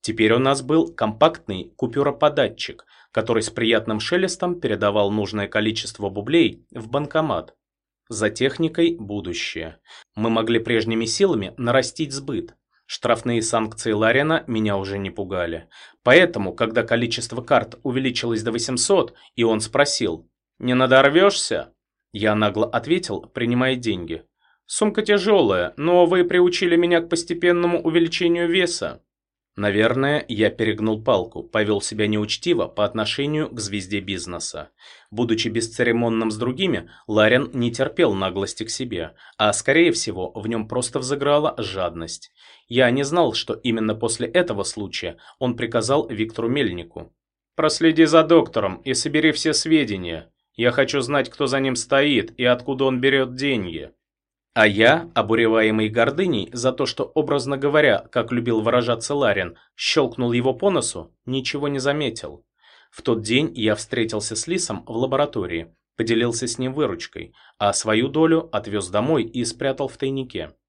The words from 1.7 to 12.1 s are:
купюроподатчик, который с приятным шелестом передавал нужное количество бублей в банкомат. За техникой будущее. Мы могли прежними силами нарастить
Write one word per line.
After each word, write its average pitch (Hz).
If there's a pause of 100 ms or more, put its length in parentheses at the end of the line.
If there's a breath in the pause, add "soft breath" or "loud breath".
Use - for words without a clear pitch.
купюроподатчик, 143 (260 soft breath)
который 110
с -
приятным 113
шелестом 180
передавал 104
нужное 104
количество 107
бублей 117
в 113
банкомат. 143 (540)
За 110
техникой 165
будущее. 87 (360 loud breath)
Мы 110
могли 113
прежними 113
силами 110
нарастить 131